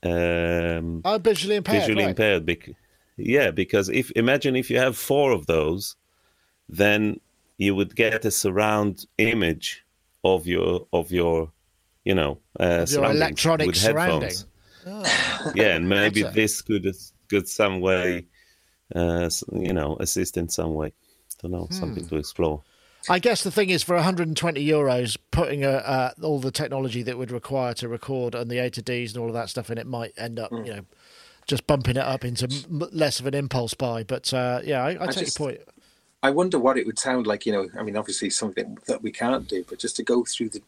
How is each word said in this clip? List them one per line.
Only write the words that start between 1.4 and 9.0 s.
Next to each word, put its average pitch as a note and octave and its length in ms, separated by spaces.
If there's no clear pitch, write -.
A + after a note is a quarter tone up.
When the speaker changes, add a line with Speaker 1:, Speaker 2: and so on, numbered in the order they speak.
Speaker 2:
impaired, C#3+ 260
Speaker 1:
visually G#2+ 200
Speaker 2:
right. G2 80
Speaker 1:
impaired. F#2+ 340
Bec-, E2 300
yeah, B2 360
because F#2+ 360
if, C3 240
imagine B2+ 440
if C3 120
you A#2+ 100
have B2+ 180
four C#3 340
of E2+ 160
those, E2 500
then G#2 520
you G2 180
would F#2+ 180
get A2 300
a A2 60
surround G#2 760